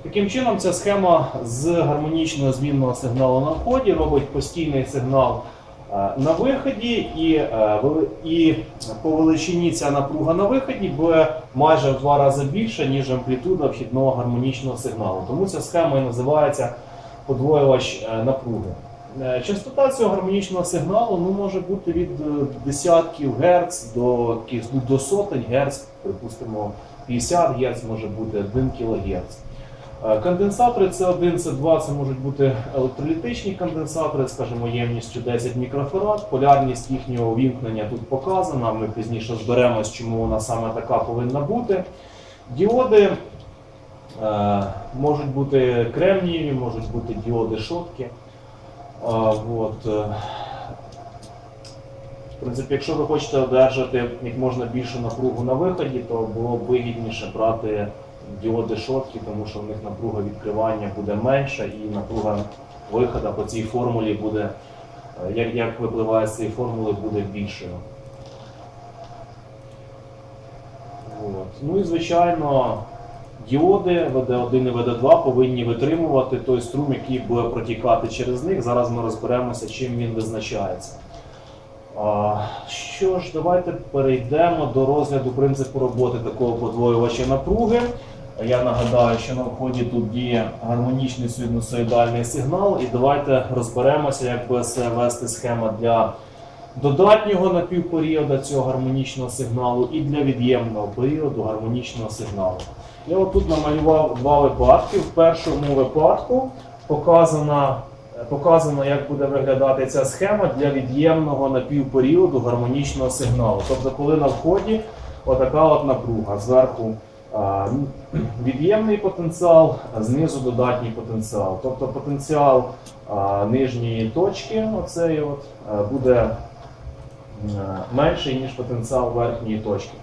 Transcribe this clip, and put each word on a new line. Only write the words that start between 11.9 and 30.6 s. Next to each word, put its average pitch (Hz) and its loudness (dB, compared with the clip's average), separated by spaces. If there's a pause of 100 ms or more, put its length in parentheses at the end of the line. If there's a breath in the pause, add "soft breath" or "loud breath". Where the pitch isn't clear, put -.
в - 0
два 143 4
рази 139 4
більша, 165 -2
ніж 135 0
амплітуда 131 0
вхідного 131 0
гармонічного 123 -2
сигналу. 101 -4
Тому 160 0
ця 170 -4
схема 165 2
і 135 4
називається 131 2 (500 loud breath)
подвоювач, 135 4
е, 117 -2
напруги. 117 -2 (520)
Е, 127 -2
частота 262 0
цього 233 2
гармонічного 185 0
сигналу, 185 0
ну, 196 0
може 185 -2
бути 175 -4
від, 170 -2 (120)
е, 147 -2 (200)
десятків 147 2
герц 170 2
до 120 2
якихось, 117 -6
ну, 131 0
до 135 4
сотень 185 -2
герц, 135 0 (180)
припустимо, 113 -8 (360 loud breath)
п'ятдесят 135 2
герц, 120 -2
може 110 -6
бути 104 -4
один 123 0
кілогерц. 95 -4 (680 loud breath)
Е, 107 4
конденсатори 202 2